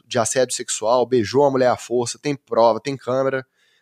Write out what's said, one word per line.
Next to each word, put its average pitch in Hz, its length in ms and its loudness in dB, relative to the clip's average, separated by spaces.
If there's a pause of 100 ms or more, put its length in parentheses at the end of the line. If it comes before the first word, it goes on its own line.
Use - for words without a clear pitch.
de 120 140 -4
assédio 123 380 0
sexual, 120 500 -2
beijou 120 380 2
a 139 80 4
mulher 127 160 2
à 113 80 2
força, 120 440 -4
tem 147 140 -4
prova, 113 460 2
tem 139 160 -6
câmera. 131 500 -4 (360)